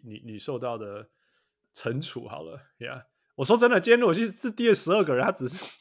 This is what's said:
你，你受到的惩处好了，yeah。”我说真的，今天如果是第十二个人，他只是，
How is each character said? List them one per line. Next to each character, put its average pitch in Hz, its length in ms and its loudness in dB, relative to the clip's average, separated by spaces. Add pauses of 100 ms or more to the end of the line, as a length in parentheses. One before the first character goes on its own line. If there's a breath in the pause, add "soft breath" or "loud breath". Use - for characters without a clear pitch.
你， 110 180 -16
你 110 140 -14
受 127 220 -8
到 120 180 -6
的 104 320 -12 (640)
惩 120 260 -4
处 120 280 -10
好 143 160 -12
了， 160 180 -16 (160)
yeah。” 127 280 -14 (300)
我 135 80 -4
说 202 140 4
真 247 100 6
的， 233 140 4
今 233 100 2
天 240 80 8
如 247 60 4
果 190 80 6
是 220 380 -2
第 233 200 2
十 190 200 4
二 208 120 4
个 147 120 2
人， 127 100 2
他 190 60 2
只 127 180 -6
是， 175 160 -8 (160)